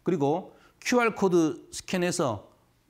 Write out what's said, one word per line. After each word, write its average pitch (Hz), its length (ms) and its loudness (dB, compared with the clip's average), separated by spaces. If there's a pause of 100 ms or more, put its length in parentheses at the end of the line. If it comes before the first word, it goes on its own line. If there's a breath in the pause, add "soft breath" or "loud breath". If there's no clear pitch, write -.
그리고 165 540 -2 (240 loud breath)
큐알 240 340 0
코드 170 560 0
스캔해서 175 800 -4 (380)